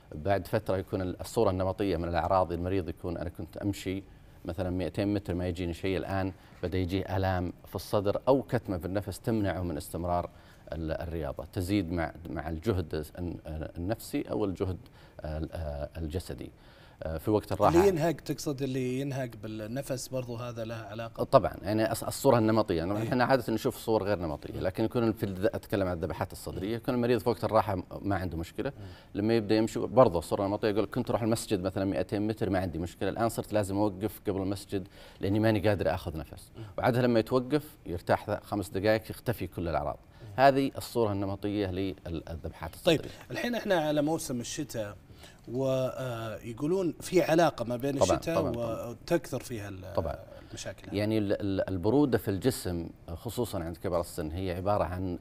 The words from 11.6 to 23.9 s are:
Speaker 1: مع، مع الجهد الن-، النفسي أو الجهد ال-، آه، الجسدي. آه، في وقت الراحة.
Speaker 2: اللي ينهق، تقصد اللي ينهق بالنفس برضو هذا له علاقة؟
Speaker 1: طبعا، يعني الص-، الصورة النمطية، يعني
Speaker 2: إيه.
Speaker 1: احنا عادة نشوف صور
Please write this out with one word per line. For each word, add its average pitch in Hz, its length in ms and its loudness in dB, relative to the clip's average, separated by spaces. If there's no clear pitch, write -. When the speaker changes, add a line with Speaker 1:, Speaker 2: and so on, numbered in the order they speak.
Speaker 1:
مع، 85 220 -2
مع 78 200 -6
الجهد 80 560 -2
الن-، 87 200 -6
النفسي 107 440 -4
أو 113 240 -2
الجهد 92 320 -2
ال-، 78 260 -4
آه، 73 460 -6
الجسدي. 80 540 -6
آه، 80 140 -4
في 107 140 0
وقت 104 200 2
الراحة. 101 240 4
Speaker 2:
اللي 185 120 8
ينهق، 165 240 4
تقصد 139 500 -6
اللي 131 380 -2
ينهق 135 300 -4
بالنفس 110 640 -6
برضو 123 280 -6
هذا 117 300 -6
له 113 100 -6
علاقة؟ 113 480 -6
Speaker 1:
طبعا، 113 380 8
يعني 110 280 4
الص-، - 180 -2
الصورة 123 300 6
النمطية، 107 400 4
يعني 90 200 0
Speaker 2:
إيه. 113 100 -2
Speaker 1:
احنا 123 160 2
عادة 120 300 2
نشوف 110 240 0
صور 110 260 2